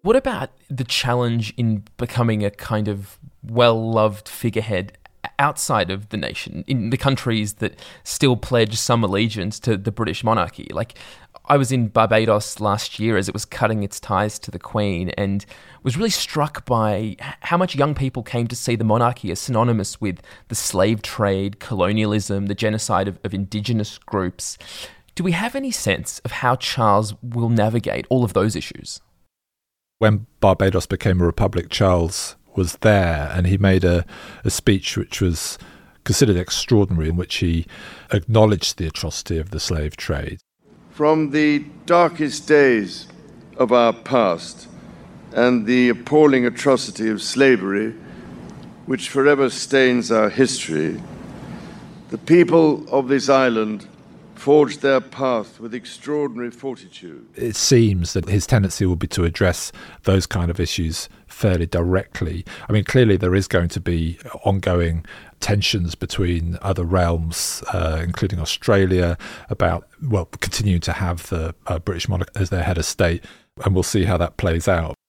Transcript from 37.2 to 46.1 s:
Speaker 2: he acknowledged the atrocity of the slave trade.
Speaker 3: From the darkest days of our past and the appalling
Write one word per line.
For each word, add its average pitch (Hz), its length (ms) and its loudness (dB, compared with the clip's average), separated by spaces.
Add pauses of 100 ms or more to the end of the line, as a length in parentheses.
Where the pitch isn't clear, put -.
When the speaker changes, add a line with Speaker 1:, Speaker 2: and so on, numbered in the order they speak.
Speaker 2:
he 82 320 0 (440)
acknowledged 107 680 2
the 87 80 -4
atrocity - 500 -6
of 78 140 -4
the 78 100 -6
slave 76 380 -4
trade. - 400 -6 (500)
Speaker 3:
From 151 440 2
the 151 260 2 (260)
darkest 165 640 2
days 127 600 4 (500)
of 120 140 2
our 117 200 6
past - 760 -2 (680)
and 120 320 2
the 123 240 4
appalling 131 560 4